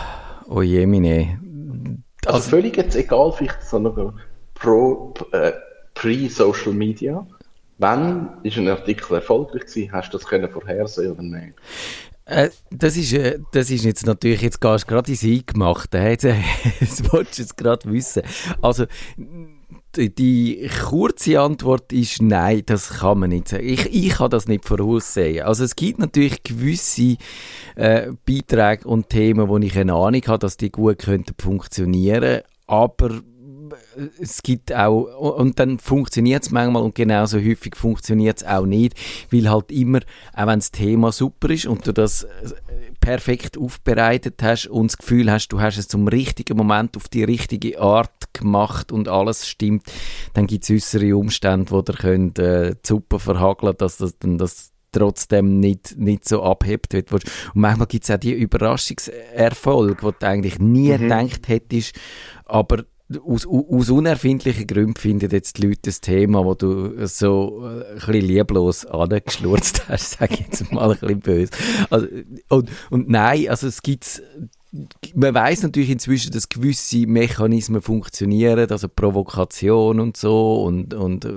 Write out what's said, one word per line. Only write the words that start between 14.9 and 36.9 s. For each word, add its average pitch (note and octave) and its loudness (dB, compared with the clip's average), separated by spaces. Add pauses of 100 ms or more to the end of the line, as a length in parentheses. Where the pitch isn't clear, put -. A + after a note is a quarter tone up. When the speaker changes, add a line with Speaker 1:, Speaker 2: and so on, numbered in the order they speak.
Speaker 1:
ins A#2+ -6
Eingemachte, G#2 0
hä? G#2+ 2
Jetzt, A#2 -2
äh, A#2+ 4 (240)
<laughs> - 0
das - -2
willst - 0
du C3 -8
jetzt - -14
gerade A#2 0
wissen. - -2 (380)
Also, A#2+ 2 (1120)
die, A2 0
die B2 0 (160)
kurze D#3+ 2
Antwort C3+ 0
ist A#2+ 0
nein, G#2+ 4
das - -2
kann G2 2
man F#2 0
nicht F2 -2
sagen. A2+ -4
Ich, C3 0
ich F#3+ 2
kann B2 0
das A2+ 0
nicht G#2+ 0
voraussehen. G2 0
Also A2+ 2
es B2 -2
gibt F#3+ -4
natürlich C#3+ 0
gewisse, B2 0 (580)
äh, A2 2 (140)
Beiträge A2 2
und A2+ 0
Themen, G#2+ 4
wo G#2 2
ich F#2+ 0
eine F#2+ 2
Ahnung G#2 2
habe, A2+ 2
dass G2 -4
die G#2 -4
gut G#2+ 2
könnten - -2
funktionieren, G2 0 (240)
aber A2+ 2 (960)
es - -10
gibt B2 -4
auch, A#2+ 0
und C3 2
dann B2+ 2
funktioniert's C3 0
manchmal A#2+ 2
und A2 -2